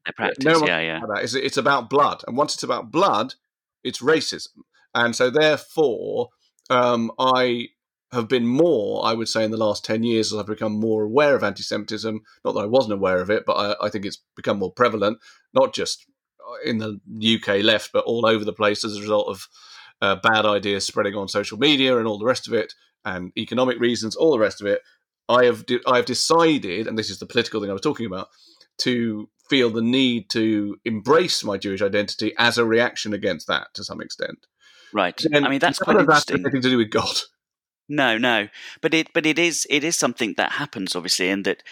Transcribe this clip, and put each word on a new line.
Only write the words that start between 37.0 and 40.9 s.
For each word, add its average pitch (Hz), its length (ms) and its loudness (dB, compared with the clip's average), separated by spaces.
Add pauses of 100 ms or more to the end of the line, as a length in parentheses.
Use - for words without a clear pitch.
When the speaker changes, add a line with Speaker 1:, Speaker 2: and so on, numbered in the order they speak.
Speaker 1:
No, 131 300 2
no. 117 300 2 (320)
But 156 120 0
it, 160 200 0
but 160 120 0
it 156 140 2
is, 170 280 0
it 135 160 0
is 165 120 -2
something 120 420 -2
that - 160 0
happens, - 420 -6